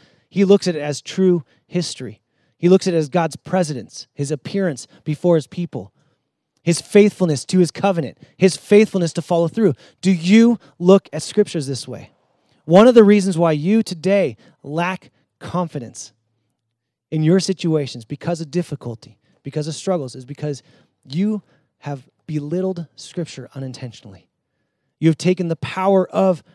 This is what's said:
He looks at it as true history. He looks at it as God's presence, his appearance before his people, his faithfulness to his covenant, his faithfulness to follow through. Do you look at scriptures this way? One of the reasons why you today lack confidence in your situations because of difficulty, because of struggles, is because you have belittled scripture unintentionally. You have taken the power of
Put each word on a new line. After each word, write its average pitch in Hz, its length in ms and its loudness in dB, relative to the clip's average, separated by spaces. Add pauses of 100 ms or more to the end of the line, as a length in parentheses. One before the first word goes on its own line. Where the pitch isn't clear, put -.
(280)
He 196 160 0
looks 190 240 4
at 165 80 -4
it 147 60 -8
as 147 180 -6
true 180 440 0 (220)
history. 127 540 -8 (360)
He 170 120 0
looks 185 180 4
at 175 80 0
it 165 40 0
as 151 100 -2
God's 160 260 -2
presence, 151 800 -6
his 139 160 -6
appearance 165 560 -6 (160)
before 170 320 0
his 156 140 -2
people, 135 440 -10 (720)
his 170 180 0
faithfulness 190 680 2
to 185 120 0
his 170 120 2
covenant, 170 480 -4 (180)
his 190 200 2
faithfulness 202 580 2
to 165 80 -6
follow 170 260 0
through. 202 240 0 (300)
Do 190 100 2
you 208 480 4 (180)
look 185 340 4
at 156 100 -8
scriptures 180 440 -4
this 131 220 -10
way? 95 220 -16 (560)
One 190 200 8
of 254 80 6
the 233 80 10
reasons 196 340 4
why 165 160 2
you 185 300 0
today 180 540 -2 (260)
lack 170 480 -8 (300)
confidence 156 720 -10 (1000)
in 156 140 -2
your 180 160 4
situations 156 640 -4
because 165 380 -8
of 147 80 -14
difficulty, 131 680 -8 (240)
because 147 240 -8
of 160 80 -10
struggles, 160 400 -6
is 127 120 -18
because 143 360 -10 (420)
you 196 380 -4 (360)
have 143 300 -12 (180)
belittled 170 680 -6
scripture - 600 -12
unintentionally. 120 760 -16 (720)
You 156 80 2
have 156 100 2
taken 180 300 -2
the 165 80 -4
power 190 540 0
of 185 340 0 (100)